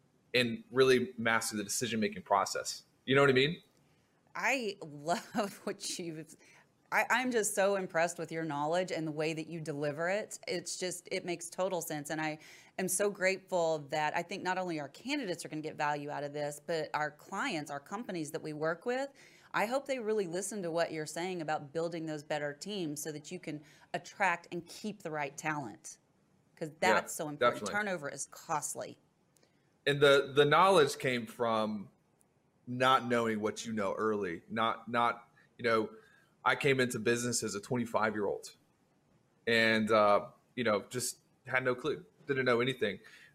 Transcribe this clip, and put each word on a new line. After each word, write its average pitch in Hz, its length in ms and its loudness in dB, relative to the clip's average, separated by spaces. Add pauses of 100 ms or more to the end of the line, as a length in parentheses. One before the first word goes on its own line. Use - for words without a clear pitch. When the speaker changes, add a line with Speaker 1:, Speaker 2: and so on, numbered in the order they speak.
(320)
Speaker 1:
and 117 380 2
really 127 380 6 (100)
master 113 380 2
the 104 80 -2
decision-making 107 580 -2
process. - 600 0 (220)
You 131 120 4
know 139 40 8
what 139 100 6
I 131 40 6
mean? 143 220 2 (800)
Speaker 2:
I 226 440 -2
<laughs> - 40 -14
love 165 800 -6
what - 340 -8
you've, 160 260 -10 (680)
I, 208 180 4
I'm 247 220 2
just 220 220 0
so 202 220 4
impressed 175 420 0
with 165 120 -8
your 160 140 -4
knowledge 156 480 0
and 160 140 -4
the 156 60 -6
way 156 200 -2
that 160 160 -8
you 170 120 -10
deliver 151 480 -4
it. 208 380 -4
It's 180 320 -6
just, 180 320 -6
it 180 140 -4
makes 170 260 -6
total 185 300 -2
sense. 151 300 -6
And 156 100 -4
I 156 180 -4 (400)
am 185 80 0
so 208 240 2
grateful 175 800 0
that 151 260 0
I 175 60 -2
think 180 220 -8
not 180 120 0
only 180 220 -4
our 139 100 -8
candidates 233 560 -6
are 143 40 -10
gonna 156 140 -8
get 151 140 -8
value 147 340 -2
out 143 120 -6
of 143 100 -6
this, 147 320 -6
but 165 300 -2
our 147 160 -2
clients, 175 640 -6
our 143 80 -8
companies 190 500 -8
that 156 120 -6
we 151 100 -8
work 160 340 -2
with, 262 220 -2 (440)
I 196 140 0
hope 269 200 -2
they 262 120 -2
really 214 300 0
listen 196 340 -4
to 170 80 -4
what 165 220 0
you're 156 140 -6
saying 175 360 -6
about 147 300 -4
building 165 340 -4
those 151 160 -6
better 147 300 -4
teams 165 500 -6
so 165 80 -8
that 151 220 -10
you 180 80 -10
can 151 200 -8 (340)
attract 175 580 -2
and 170 120 -6
keep - 380 -10
the 165 80 -8
right 147 260 -6
talent. 147 600 -6 (600)
'Cause 160 120 -8 (120)
Speaker 1:
Yeah, 185 140 4
Speaker 2:
that's 175 220 -2
so 156 120 -6
important. 147 120 -6 (240)
Speaker 1:
definitely. 190 100 -4
Speaker 2:
Turnover 190 360 -2
is - 200 -10
costly. 135 640 -6 (880)
Speaker 1:
And 143 120 2
the, 139 380 8
the 147 80 10
knowledge 160 540 6
came 123 280 0
from 107 640 0 (800)
not 123 400 4
knowing 113 320 2
what 104 260 -4
you 113 60 -6
know 101 220 0
early, 101 540 -2
not, 113 400 -2
not, 120 360 2 (340)
you 120 60 -6
know, 113 240 4 (560)
I 131 100 4
came 135 240 2
into 123 200 2
business 120 440 0
as 104 120 -4
a 101 60 -4
twenty-five-year-old 107 920 -2 (960)
and, 113 440 4
uh, 104 300 8 (340)
you 123 100 -2
know, 104 260 2
just 123 260 -6 (300)
had 127 180 0
no 127 100 2
clue, 127 280 -6 (240)
didn't 131 180 0
know 120 160 4
anything. 120 380 0 (360)